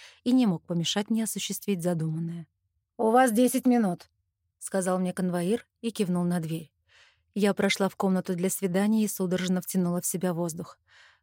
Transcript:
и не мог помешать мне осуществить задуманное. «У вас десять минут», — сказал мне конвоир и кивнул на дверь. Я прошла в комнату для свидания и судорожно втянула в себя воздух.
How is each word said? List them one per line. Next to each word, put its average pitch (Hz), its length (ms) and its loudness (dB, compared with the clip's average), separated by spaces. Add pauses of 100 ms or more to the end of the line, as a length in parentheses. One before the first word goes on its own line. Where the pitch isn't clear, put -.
(240)
и 247 80 2
не 254 140 6
мог 175 180 0
помешать 175 440 -2
мне 226 140 0
осуществить 202 580 -4
задуманное. 165 680 -4 (480)
«У 220 160 2
вас 254 180 6
десять 247 340 2
минут», — 226 460 2 (480)
сказал 185 400 -2
мне 180 140 0
конвоир 180 560 -2 (140)
и 226 100 -4
кивнул 175 320 0
на 175 160 0
дверь. 160 320 -8 (640)
Я 202 180 2
прошла 196 340 0
в - 60 -6
комнату 185 400 0
для 180 160 -2
свидания 202 540 0
и 202 40 -2
судорожно 185 520 -2
втянула 175 400 0
в - 60 -8
себя 180 280 -2
воздух. 165 460 -6 (420)